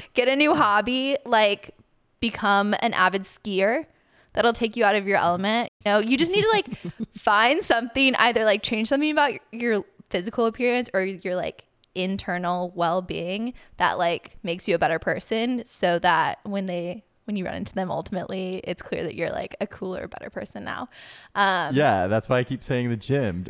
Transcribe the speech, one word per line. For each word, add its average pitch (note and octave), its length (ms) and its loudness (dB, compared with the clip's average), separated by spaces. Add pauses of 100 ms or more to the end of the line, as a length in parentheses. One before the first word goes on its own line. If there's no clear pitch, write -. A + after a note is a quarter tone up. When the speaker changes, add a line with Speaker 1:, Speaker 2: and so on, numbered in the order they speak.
(140)
Speaker 1:
get B3 140 2
a C4+ 80 4
new D4+ 180 6
hobby, B3+ 720 2
like, G#3+ 460 2 (480)
become G#3 640 2
an A#3 120 0
avid F#3 300 2
skier. G#3 640 -2 (480)
That'll A3+ 200 2
take A3+ 240 -4
you A3+ 80 2
out G3+ 100 4
of G3 120 0
your G3 100 2
element. F#3+ 540 0 (120)
You G#3 100 0
know, G#3 40 6
you A3 180 2
just E4 160 0
need G4+ 120 2
to, A4 60 2
like, G#4 180 2 (260)
Speaker 2:
<laughs> - 240 -12
Speaker 1:
find A#3+ 460 4
something, B3+ 540 2
either, A3+ 280 4
like, G#3+ 160 2
change A3 280 -2
something C#4+ 200 2
about D4 220 2 (200)
your A#3 320 -2 (280)
physical A3 340 -2
appearance A#3+ 480 0
or F#3+ 100 2
your, F#3 320 -6
like, D#3+ 280 -6 (320)
internal F3+ 800 -2
well-being F3+ 800 -2 (220)
that, F3 200 0
like, E3+ 460 -2
makes F3+ 240 -6
you F#3+ 80 2
a - 20 2
better D#3+ 220 2
person, A3+ 680 -4
so F3 320 0
that E3 460 2
when G3 240 -4
they, F3 360 -6 (200)
when G#3 120 -6
you F#3 100 -2
run - 100 -6
into G#3 180 -8
them, F#3 160 -4
ultimately, F#3 760 -6
it's - 200 -8
clear - 200 -6
that E3 120 -8
you're, E3 160 -4
like, - 280 -8
a G#3 60 -2
cooler, - 420 -8
better - 220 -12
person - 340 -12
now. - 240 -8 (460)
Um, F#3 420 2
Speaker 2:
Yeah, A#2 300 4
that's A2 240 0
why C3 80 2
I B2 60 2
keep B2+ 200 -8
saying B2 280 -2
the A#2 60 -2
gym. G#2 520 -2